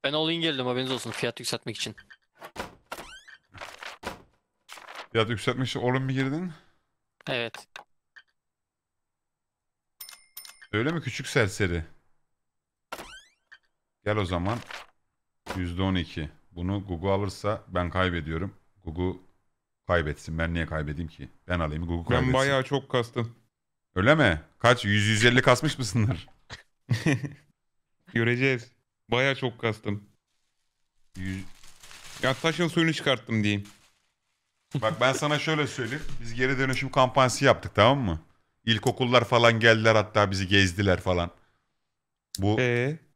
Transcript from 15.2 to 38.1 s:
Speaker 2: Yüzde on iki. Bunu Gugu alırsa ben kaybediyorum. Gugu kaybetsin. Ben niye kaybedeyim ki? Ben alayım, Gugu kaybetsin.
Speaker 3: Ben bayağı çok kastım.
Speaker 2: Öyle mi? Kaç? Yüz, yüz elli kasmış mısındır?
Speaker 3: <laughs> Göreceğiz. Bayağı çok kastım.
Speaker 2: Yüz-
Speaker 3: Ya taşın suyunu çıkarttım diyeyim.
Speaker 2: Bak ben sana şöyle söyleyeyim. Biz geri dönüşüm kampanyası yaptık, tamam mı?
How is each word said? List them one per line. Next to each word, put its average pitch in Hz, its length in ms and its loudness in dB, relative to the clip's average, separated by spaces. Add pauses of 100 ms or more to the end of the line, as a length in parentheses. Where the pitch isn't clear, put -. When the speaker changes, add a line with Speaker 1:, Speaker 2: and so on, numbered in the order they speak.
Speaker 2:
Yüzde 90 260 -4
on 95 140 2
iki. 78 340 -4 (220)
Bunu 95 360 -6
Gugu 92 240 -2
alırsa 101 560 -2
ben 90 220 -2
kaybediyorum. 87 640 -2 (300)
Gugu 90 400 -4 (640)
kaybetsin. 80 500 -2
Ben 82 160 -2
niye 85 120 -2
kaybedeyim 76 440 -6
ki? - 200 -18 (180)
Ben 87 120 -2
alayım, 80 280 -4
Gugu 85 180 -4
kaybetsin. 127 280 2
Speaker 3:
Ben 131 60 4
bayağı 135 240 2
çok 135 280 -4
kastım. 117 440 -2 (600)
Speaker 2:
Öyle 117 200 6
mi? 101 260 4 (180)
Kaç? 123 260 4
Yüz, 104 220 2
yüz 110 180 4
elli 123 160 6
kasmış 135 360 4
mısındır? 117 500 -2 (640)
Speaker 3:
<laughs> 120 180 0 (1040)
Göreceğiz. 120 640 0 (360)
Bayağı 131 240 2
çok 127 260 -6
kastım. 107 420 -4 (1120)
Speaker 2:
Yüz- 95 280 -8 (760)
Speaker 3:
Ya 127 100 2
taşın 165 340 0
suyunu 160 260 2
çıkarttım 117 500 0
diyeyim. 104 240 0 (1080)
Speaker 2:
Bak 113 260 0
ben 131 120 4
sana 147 260 0
şöyle 151 280 0
söyleyeyim. 127 360 -6 (180)
Biz 113 120 -8
geri 127 260 0
dönüşüm 131 320 -2
kampanyası 131 540 4
yaptık, - 300 4
tamam 123 240 6
mı? 87 200 -2 (460)